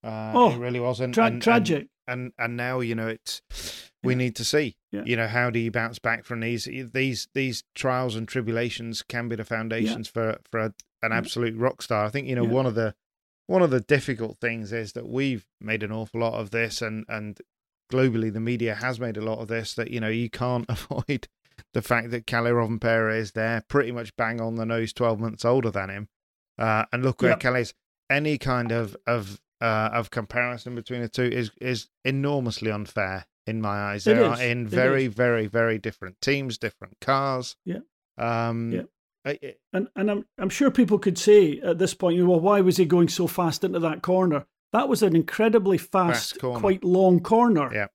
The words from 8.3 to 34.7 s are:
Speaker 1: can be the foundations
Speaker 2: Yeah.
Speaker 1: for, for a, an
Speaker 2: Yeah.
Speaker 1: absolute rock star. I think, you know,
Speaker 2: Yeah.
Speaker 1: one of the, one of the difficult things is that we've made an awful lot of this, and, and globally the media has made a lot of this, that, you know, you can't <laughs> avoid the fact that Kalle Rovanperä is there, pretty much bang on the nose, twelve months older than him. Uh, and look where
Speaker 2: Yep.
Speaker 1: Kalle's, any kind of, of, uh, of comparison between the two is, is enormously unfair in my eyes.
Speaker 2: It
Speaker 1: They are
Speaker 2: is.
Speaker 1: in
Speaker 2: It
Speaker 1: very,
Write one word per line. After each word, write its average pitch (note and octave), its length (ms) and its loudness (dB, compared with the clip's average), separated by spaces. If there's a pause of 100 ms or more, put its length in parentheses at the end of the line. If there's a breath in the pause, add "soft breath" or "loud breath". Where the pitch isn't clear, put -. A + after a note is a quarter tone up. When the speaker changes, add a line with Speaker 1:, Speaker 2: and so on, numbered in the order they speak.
Speaker 1:
can A#2+ 280 -8
be A#2 80 -4
the G#2+ 80 -8
foundations A2+ 600 -4
Speaker 2:
Yeah. - 40 -16 (220)
Speaker 1:
for, - 60 -8 (120)
for A#2 80 -2
a, A2 60 0 (360)
an A2 100 -2
Speaker 2:
Yeah. A2+ 60 0
Speaker 1:
absolute A#2 380 -4
rock B2 260 -2
star. G#2+ 240 0
I G#2+ 40 -4
think, C3+ 180 -6
you B2+ 80 -2
know, A#2+ 80 0
Speaker 2:
Yeah. A#2 80 2
Speaker 1:
one C3 140 2
of A2+ 100 -2
the, A2 200 -2 (520)
one F#3 140 4
of E3 80 4
the B2+ 100 2
difficult A#2+ 600 -2
things A2+ 340 -4
is A2 180 -6
that A#2 160 -12
we've B2+ 380 -4 (160)
made G#2+ 220 -4
an G#2 100 -8
awful A2+ 260 -8
lot A2+ 140 0
of A2 180 -6
this, A2+ 300 -4
and, A2 260 -8
and G#2+ 320 -10 (500)
globally A2+ 420 2
the G#2+ 100 -6
media A2+ 340 -2
has A#2+ 240 -6
made A2+ 160 -6
a G#2 60 -8
lot A2 180 -4
of A2+ 80 -10
this, A2+ 280 -6
that, A2+ 160 -6
you A#2 100 -6
know, A2 80 -2
you A2+ 200 -2
can't B2 360 -4
<laughs> - 40 -14
avoid - 600 -6 (440 soft breath)
the A#2+ 80 0
fact A#2 300 -2
that A#2+ 160 -6
Kalle A#2+ 240 0
Rovanperä A2+ 680 2
is A2 140 -4
there, A2+ 380 -2
pretty B2+ 240 2
much A#2 240 -10
bang A#2 240 -2
on A2+ 140 -4
the A2+ 100 -4
nose, A2+ 260 -2
twelve A2+ 280 0
months A2+ 260 -6
older A#2+ 260 4
than F#2+ 180 -4
him. G2+ 200 -10 (480)
Uh, A2 340 2
and B2 120 -2
look C3 180 0
where C#3+ 100 4
Speaker 2:
Yep. - 80 2
Speaker 1:
Kalle's, B2 340 0 (360)
any D3 280 2
kind B2 340 -2
of, A2+ 260 -2 (100)
of, G#2 320 -4 (220)
uh, A2 320 2
of A#2 180 -2
comparison A#2+ 640 -6
between A#2+ 260 -8
the A#2 80 -4
two B2+ 140 0
is, A#2 280 -2 (100)
is B2 280 -4 (160)
enormously C3+ 680 -2
unfair G2 540 -4 (220)
in A2 140 -4
my G#2 160 -2 (140)
eyes. G2+ 160 -6
Speaker 2:
It G#3+ 80 6
Speaker 1:
They A#3+ 80 6
are - 120 4
Speaker 2:
is. B2 60 -8
Speaker 1:
in A#2+ 240 0
Speaker 2:
It G#2 40 -8
Speaker 1:
very, C3 360 2